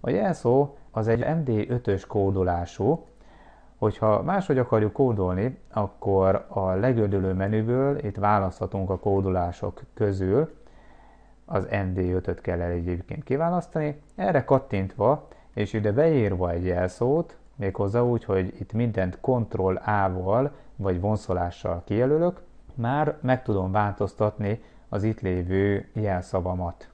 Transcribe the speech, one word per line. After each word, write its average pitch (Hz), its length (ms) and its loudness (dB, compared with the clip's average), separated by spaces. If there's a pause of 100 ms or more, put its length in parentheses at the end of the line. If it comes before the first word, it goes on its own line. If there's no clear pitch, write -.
A - 100 -2
jelszó 143 640 2 (140)
az 110 180 -2
egy 120 280 2
M 165 80 0
D 135 40 -4
ötös 107 580 -2
kódolású, 95 1000 0 (720)
hogyha 107 460 2
máshogy 151 360 0
akarjuk 110 340 2
kódolni, 104 680 0 (140)
akkor 98 760 2
a 95 200 -2
legördülő 98 640 2
menüből 110 720 0
itt 101 120 -6
választhatunk 98 760 0
a 92 80 -2
kódolások 95 840 -2 (120)
közül, 101 600 0 (920)
az 95 260 -4
M 95 220 -2
D 92 60 -2
ötöt 90 420 -2
kell 87 200 -4
el 87 100 -2
egyébként 87 540 -6
kiválasztani, 156 760 -2 (140)
erre 175 300 0
kattintva, 113 840 0 (260)
és 101 180 -4
ide 107 200 0
beírva 104 580 2
egy 87 140 -2
jelszót, 92 720 0 (200)
méghozzá 101 440 -2
úgy, 120 240 2
hogy 95 360 0
itt - 120 -10
mindent 107 480 -2
Ctrl 107 560 0
A-val 101 760 0 (240)
vagy 92 240 0
vonszolással 90 840 -2
kijelölök, 151 560 2 (340)
már 139 460 -2
meg 127 220 0
tudom 95 300 -2
változtatni 104 920 0 (260)
az 98 140 -2
itt 110 180 0
lévő 95 720 0
jelszavamat. 90 1000 -4